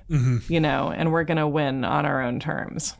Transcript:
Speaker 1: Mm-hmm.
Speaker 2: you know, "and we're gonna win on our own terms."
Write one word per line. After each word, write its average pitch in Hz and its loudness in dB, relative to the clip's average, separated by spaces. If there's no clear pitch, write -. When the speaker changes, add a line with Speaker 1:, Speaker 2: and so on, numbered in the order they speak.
Speaker 1:
Mm-hmm. 123 2
Speaker 2:
you 165 4
know, 143 0
"and 160 0
we're 165 2
gonna 156 0
win 139 0
on 147 2
our 139 0
own 123 -2
terms." - -6